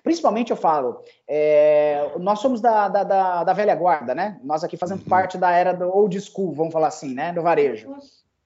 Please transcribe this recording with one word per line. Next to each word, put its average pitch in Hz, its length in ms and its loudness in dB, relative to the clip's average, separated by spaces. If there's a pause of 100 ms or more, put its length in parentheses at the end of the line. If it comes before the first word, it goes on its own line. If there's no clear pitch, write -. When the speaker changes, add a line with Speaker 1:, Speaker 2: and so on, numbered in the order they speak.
Speaker 1:
Principalmente, 247 480 0
eu 214 60 -4
falo, 143 440 0 (260)
é, 151 920 2
nós 202 200 -2
somos 254 200 -2
da, 214 300 2
da, 196 140 0
da, 185 420 0
da 185 80 2
velha 202 220 2
guarda, 151 380 0
né? 180 300 -6
Nós 156 200 -4
aqui 175 120 -6
fazemos 185 280 -6
Speaker 2:
Uhum. - 60 -8
Speaker 1:
parte 185 280 0
da 180 140 2
era 180 200 4
do 180 140 -4
old 196 340 2
school, 190 320 -6
vamos 160 220 -4
falar 156 160 2
assim, 139 240 -10
né? 151 180 -6
Do 175 100 -4
varejo. 156 480 0
Speaker 3:
Uhum. 277 80 -14 (480)